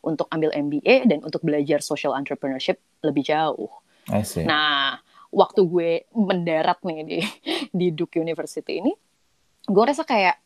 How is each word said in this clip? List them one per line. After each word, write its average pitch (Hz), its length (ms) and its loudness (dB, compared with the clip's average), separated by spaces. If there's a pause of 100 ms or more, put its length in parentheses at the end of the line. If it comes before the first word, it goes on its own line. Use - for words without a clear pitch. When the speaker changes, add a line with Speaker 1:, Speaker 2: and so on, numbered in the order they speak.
Speaker 1:
untuk 160 240 -2
ambil 160 240 0
M 147 160 -2
B 147 160 -2
A 254 240 6
dan 151 160 0
untuk 160 160 -6
belajar 147 400 0
social 143 320 -4
entrepreneurship 135 640 -4 (240)
lebih 143 240 0
jauh. 151 480 -2 (400)
Speaker 2:
I 104 80 0
see. - 240 -4
Speaker 1:
Nah, 147 560 0 (320)
waktu 185 320 4
gue 170 480 0
mendarat 175 720 0
nih 160 160 -6
di, 165 180 -6 (280)
<laughs> 320 260 -6
di 180 160 0
Duke 165 320 -2
University 160 640 -6
ini, 320 80 2 (720)
gue 202 180 4
rasa 277 220 0
kayak 196 400 2